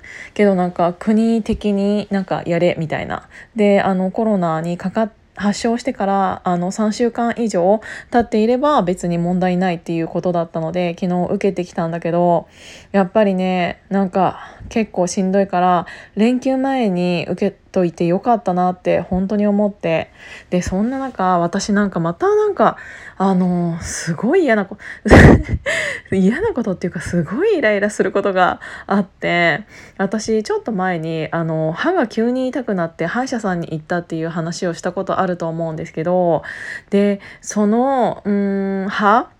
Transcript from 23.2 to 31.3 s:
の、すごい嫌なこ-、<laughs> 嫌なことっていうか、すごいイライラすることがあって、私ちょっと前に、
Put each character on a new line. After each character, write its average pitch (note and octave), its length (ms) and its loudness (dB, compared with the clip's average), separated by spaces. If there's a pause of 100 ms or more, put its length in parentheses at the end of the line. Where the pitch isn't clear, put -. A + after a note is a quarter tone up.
の、 F3 460 0
す - 340 -6
ご A#3+ 220 0
い F#4+ 80 4
嫌 A3+ 140 2
な G3 80 0
こ-、 - 120 -16 (800)
<laughs> - 560 -6
嫌 G3 300 2
な G#4+ 120 0
こ A#3 100 -2
と G3 100 -2
っ - 20 -2
て F#3 120 -6
い - 20 -2
う - 40 -10
か、 F3+ 60 -8
す E3+ 240 -2
ご A3 220 -2
い G#4 140 2
イ - 20 -2
ラ G#3+ 100 2
イ G#3 80 0
ラ G3+ 100 0
す G3+ 140 -2
る F#3 80 0
こ G3+ 100 0
と G3+ 120 0
が F3+ 260 2 (260)
あ G3+ 140 0
っ G3+ 60 0
て、 E3+ 580 0 (340)
私 G#3+ 460 -2
ち G4+ 100 -4
ょ G#4+ 60 -2
っ G#4 40 -12
と G#3 100 -4
前 F#3 260 -2
に、 D#3+ 320 -6